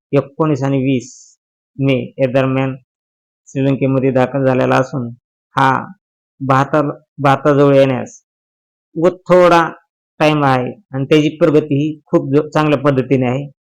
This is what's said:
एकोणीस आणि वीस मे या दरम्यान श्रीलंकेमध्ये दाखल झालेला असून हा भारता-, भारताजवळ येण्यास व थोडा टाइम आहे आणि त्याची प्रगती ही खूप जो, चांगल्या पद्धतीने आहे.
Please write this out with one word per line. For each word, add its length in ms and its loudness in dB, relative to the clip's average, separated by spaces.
एकोणीस 500 -2
आणि 160 -2
वीस 300 -2
मे 180 0
या 140 0
दरम्यान 420 -2
श्रीलंकेमध्ये 600 -2
दाखल 360 -2
झालेला 300 0
असून 320 -4
हा 140 2
भारता-, 520 0
भारताजवळ 520 2
येण्यास 460 0
व 120 0
थोडा 400 4
टाइम 240 2
आहे 280 0
आणि 100 -4
त्याची 320 2
प्रगती 400 2
ही 300 -4
खूप 280 -2
जो, 140 0
चांगल्या 300 0
पद्धतीने 500 0
आहे. 180 -4